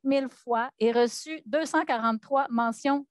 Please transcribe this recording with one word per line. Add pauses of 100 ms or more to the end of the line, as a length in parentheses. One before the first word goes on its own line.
mille
fois
et
reçu
deux
cent
quarante-trois
mentions «